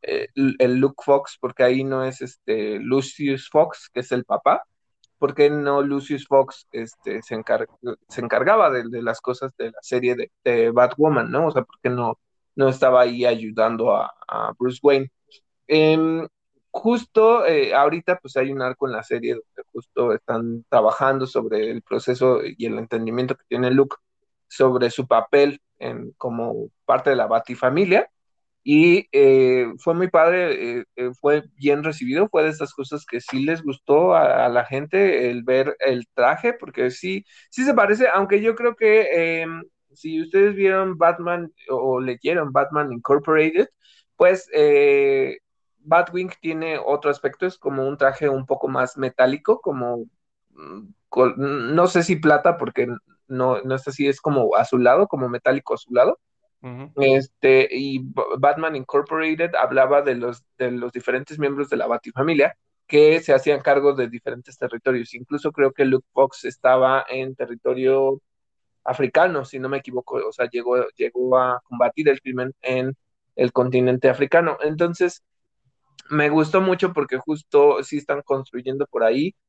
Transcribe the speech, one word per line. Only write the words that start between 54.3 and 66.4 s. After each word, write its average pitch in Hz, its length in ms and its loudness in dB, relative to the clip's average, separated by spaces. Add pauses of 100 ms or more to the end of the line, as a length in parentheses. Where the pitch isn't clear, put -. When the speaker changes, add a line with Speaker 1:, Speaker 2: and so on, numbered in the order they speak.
Speaker 1:
azulado, 123 520 2
como 131 200 -4
metálico 131 460 -4
azulado. 123 460 0 (420)
Speaker 2:
Ujú. 131 320 -16
Speaker 1:
Este, 135 760 2
y 135 300 -6
B-, 131 220 -8 (160)
Batman 151 380 -2
Incorporated 160 760 -4
hablaba 131 480 2
de 135 140 -2
los, 120 260 -8 (160)
de 127 140 -4
los 120 200 -8
diferentes 131 460 -8
miembros 143 320 -4
de 143 60 -4
la 120 100 -4
Batifamilia 131 720 -2 (300)
que 151 340 6
se 160 140 0
hacían 135 260 2
cargo 143 340 2
de 127 140 -4
diferentes 123 500 -12
territorios. 117 560 -4
Incluso 143 380 -8
creo 135 200 2
que 143 120 0
Luke 131 280 0
Fox - 320 0